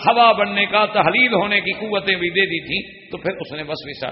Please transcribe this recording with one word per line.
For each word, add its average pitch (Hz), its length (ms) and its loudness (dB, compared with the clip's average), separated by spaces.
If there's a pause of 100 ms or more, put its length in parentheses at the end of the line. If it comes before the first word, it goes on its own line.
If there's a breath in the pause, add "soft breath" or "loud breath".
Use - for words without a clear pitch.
ہوا 233 240 6
بننے 202 340 0
کا، 208 200 2
تحلیل 208 480 2
ہونے 202 260 2
کی 190 120 -2
قوتیں 196 440 -2
بھی 175 140 -2
دے 190 160 2
دی 160 200 -4
تھی، - 440 -10
تو 175 80 -10
پھر 175 140 -4
اس - 200 -10
نے 151 120 -10
وسوسہ 143 480 -10